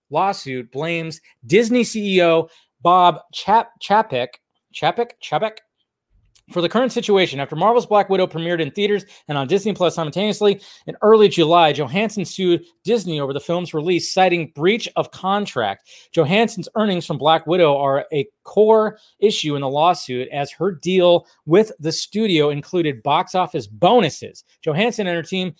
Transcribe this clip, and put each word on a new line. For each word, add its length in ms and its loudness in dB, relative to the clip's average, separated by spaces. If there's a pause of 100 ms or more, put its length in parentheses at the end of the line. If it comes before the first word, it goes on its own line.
lawsuit 640 -4
blames 500 -8 (240)
Disney 380 2
C 340 -2
E 60 4
O 260 2 (320)
Bob 380 4 (120)
Chap-, 400 0 (100)
Chapek, 460 0 (460)
Chapek, 380 -4 (120)
Chapek, 340 -4 (920)
for 100 -4
the 80 0
current 220 0
situation. 480 0
After 160 -6
Marvel's 320 2
Black 220 2
Widow 180 2
premiered 340 -4
in 80 -4
theaters 360 -2 (220)
and 100 -4
on 100 -2
Disney 260 -2
Plus 220 -2
simultaneously 680 -2 (240)
in 160 -14
early 280 6
July, 420 4
Johansson 540 -4
sued 400 -2 (180)
Disney 360 -2
over 140 -6
the 60 -6
film's 340 -6
release, 400 -2
citing 400 2
breach 420 -2
of 160 -4
contract. 800 -4 (220)
Johansson's 640 0
earnings 300 -2
from 120 -6
Black 300 2
Widow 300 2
are 360 0
a 140 -2 (160)
core 560 2 (200)
issue 360 0
in 60 -4
the 80 -4
lawsuit, 600 -2
as 200 -6
her 200 -4
deal 540 2 (200)
with 340 2
the 120 -4
studio 600 0
included 500 -4
box 320 -2
office 320 -4
bonuses. 800 0 (180)
Johansson 460 -2
and 80 -2
her 80 -4
team 360 -6